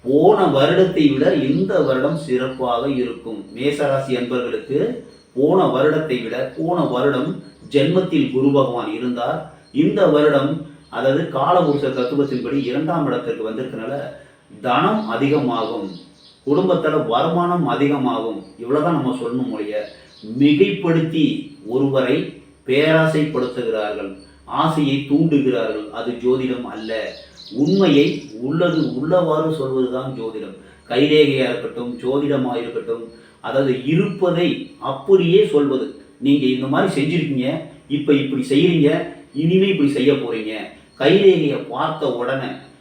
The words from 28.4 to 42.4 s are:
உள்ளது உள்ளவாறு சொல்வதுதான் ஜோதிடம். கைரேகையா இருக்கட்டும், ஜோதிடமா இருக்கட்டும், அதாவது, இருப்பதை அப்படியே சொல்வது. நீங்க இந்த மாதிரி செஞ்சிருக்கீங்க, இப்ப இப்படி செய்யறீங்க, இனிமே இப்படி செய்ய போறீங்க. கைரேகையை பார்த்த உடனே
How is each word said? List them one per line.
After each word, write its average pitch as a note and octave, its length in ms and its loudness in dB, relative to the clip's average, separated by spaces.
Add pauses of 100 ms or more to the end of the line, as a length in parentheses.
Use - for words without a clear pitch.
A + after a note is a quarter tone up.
உள்ளது D3+ 580 0
உள்ளவாறு D#3+ 560 0
சொல்வதுதான் C3 640 -4
ஜோதிடம். G#2+ 380 -10 (320)
கைரேகையா C#3 600 4
இருக்கட்டும், B2 500 -8
ஜோதிடமா C3 560 -2
இருக்கட்டும், A#2 480 -6 (380)
அதாவது, B2+ 440 -2
இருப்பதை F3 960 0
அப்படியே F3+ 680 2
சொல்வது. C#3 480 0 (240)
நீங்க C3+ 260 2
இந்த B2+ 220 0
மாதிரி D3+ 360 0
செஞ்சிருக்கீங்க, D3 540 0 (300)
இப்ப C#3+ 260 0
இப்படி B2+ 360 0
செய்யறீங்க, D#3 580 4 (260)
இனிமே F3+ 340 4
இப்படி D3+ 220 2
செய்ய C3+ 240 2
போறீங்க. A2+ 400 -4 (460)
கைரேகையை E3 720 4
பார்த்த C#3+ 460 -4
உடனே C3+ 300 -4 (360)